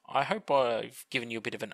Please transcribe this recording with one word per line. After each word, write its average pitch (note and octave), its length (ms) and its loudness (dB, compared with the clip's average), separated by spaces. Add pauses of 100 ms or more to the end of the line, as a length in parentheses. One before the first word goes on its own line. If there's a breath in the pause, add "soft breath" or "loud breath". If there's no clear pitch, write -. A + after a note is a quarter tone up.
I C3 160 2
hope F#3 260 -2
I've A#2+ 580 2
given A#2+ 220 -2
you A2+ 80 -2
a G#2+ 40 -6
bit A#2 120 -6
of G#2+ 80 -8
an G2+ 120 -8